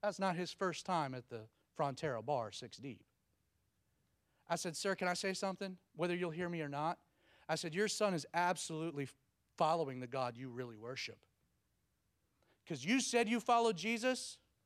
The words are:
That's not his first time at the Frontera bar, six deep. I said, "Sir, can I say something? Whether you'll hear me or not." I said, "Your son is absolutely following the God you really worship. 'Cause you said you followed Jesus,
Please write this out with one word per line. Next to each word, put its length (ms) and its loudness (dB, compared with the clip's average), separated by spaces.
That's 180 -2
not 180 2
his 160 -2
first 320 -2
time 280 2
at 140 -8
the 140 -8
Frontera 460 0
bar, 280 0
six 260 -12
deep. 260 -10
I 80 2
said, 220 -4
"Sir, 180 2
can 140 2
I 40 2
say 200 0
something? 440 -4
Whether 200 2
you'll 160 0
hear 160 -2
me 140 -2
or 80 -4
not." 300 -2
I 60 4
said, 180 -4
"Your 160 2
son 240 2
is 200 -2
absolutely 760 0
following 420 2
the 80 -6
God 300 -2
you 120 -8
really 280 -8
worship. 480 -10
'Cause 200 -6
you 160 4
said 260 4
you 140 4
followed 340 6
Jesus, 640 -2